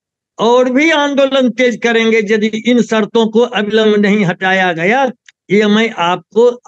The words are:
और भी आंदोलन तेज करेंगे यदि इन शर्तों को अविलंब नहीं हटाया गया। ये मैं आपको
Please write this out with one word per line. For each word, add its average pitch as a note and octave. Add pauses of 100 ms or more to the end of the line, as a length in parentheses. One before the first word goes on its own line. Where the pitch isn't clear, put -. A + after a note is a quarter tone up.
(380)
और B3
भी D4
आंदोलन C#4
तेज B3
करेंगे A3+
यदि G#3+
इन A3
शर्तों A3
को A3
अविलंब G#3+
नहीं G#3
हटाया F#3
गया। A3 (380)
ये G#3
मैं G#3+
आपको G#3